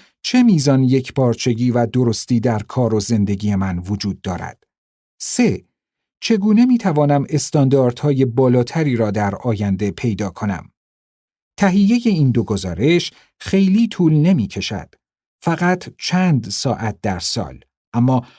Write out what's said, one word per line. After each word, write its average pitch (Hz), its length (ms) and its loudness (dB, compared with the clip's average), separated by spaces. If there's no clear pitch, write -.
چه 254 200 2
میزان 143 420 4
یک 127 300 0
پارچگی 120 560 0
و 120 160 0
درستی 120 540 0
در 113 180 0
کار 110 360 -2
و 107 60 0
زندگی 101 540 0
من 95 240 -2
وجود 98 420 -6
دارد؟ 82 440 -10
سه، 139 440 -2
چگونه 214 460 2
می‌توانم 151 600 2
استانداردهای 135 960 2
بالاتری 127 720 2
را 110 140 0
در 101 240 -2
آینده 101 560 -2
پیدا 101 400 -4
کنم؟ 98 400 -8
تهیهٔ 202 540 2
این 151 200 2
دو 110 140 0
گزارش 101 680 -2
خیلی 196 480 2
طول 165 240 2
نمی‌کشد. 127 840 0
فقط 175 460 -2
چند 175 520 0
ساعت 107 520 -4
در 95 160 -4
سال. 71 420 -8
اما 127 300 2